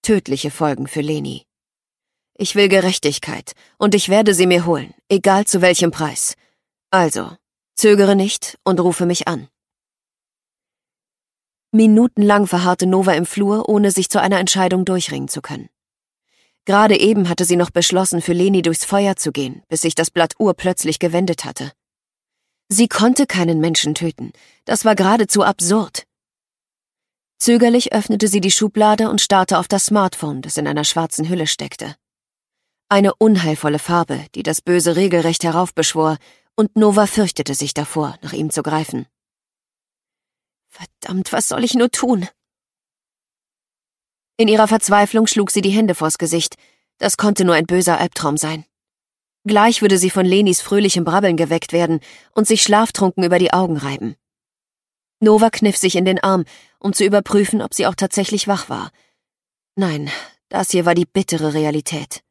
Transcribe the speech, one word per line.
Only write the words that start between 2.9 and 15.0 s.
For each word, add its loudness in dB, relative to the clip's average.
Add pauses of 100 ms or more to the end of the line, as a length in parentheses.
und 2
ich 0
werde 4
sie 2
mir 2
holen, -4 (140)
egal 2
zu 0
welchem 4
Preis. -6 (540)
Also, -2 (380)
zögere 4
nicht -4
und 0
rufe 0
mich -2
an. -6 (2250)
Minutenlang 4
verharrte 0
Nova 2
im 0
Flur, -2
ohne 2
sich -2
zu 0
einer 0
Entscheidung 0
durchringen -6